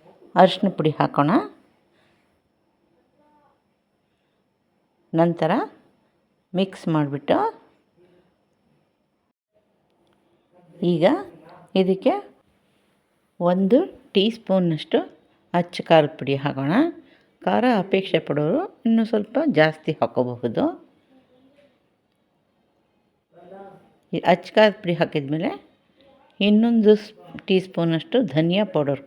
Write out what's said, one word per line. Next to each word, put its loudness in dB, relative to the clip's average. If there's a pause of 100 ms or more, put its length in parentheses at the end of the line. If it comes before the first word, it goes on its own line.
(360)
ಅರಿಶಿನ 4
ಪುಡಿ -2
ಹಾಕೋಣ. 0 (3750)
ನಂತರ 0 (1000)
ಮಿಕ್ಸ್ -4
ಮಾಡಿಬಿಟ್ಟು 0 (3500)
ಈಗ 0 (720)
ಇದಕ್ಕೆ 2 (1300)
ಒಂದು 2 (300)
ಟೀ 2
ಸ್ಪೂನ್ನಷ್ಟು -2 (540)
ಅಚ್ಚ -2
ಖಾರದ 4
ಪುಡಿ -4
ಹಾಕೋಣ. -4 (680)
ಖಾರ 0 (120)
ಅಪೇಕ್ಷೆ -2
ಪಡೋರು -2 (220)
ಇನ್ನೂ 2
ಸ್ವಲ್ಪ -4 (160)
ಜಾಸ್ತಿ 0
ಹಾಕೋಬಹುದು. -4 (3500)
ಈ -4
ಅಚ್ಚ 0
ಖಾರದ 4
ಪುಡಿ -6
ಹಾಕಿದ್ಮೇಲೆ -4 (880)
ಇನ್ನೊಂದು 4
ಸ್-, -12 (340)
ಟೀ 2 (100)
ಸ್ಪೂನಷ್ಟು -2 (180)
ಧನಿಯಾ 0 (100)
ಪೌಡರ್ -2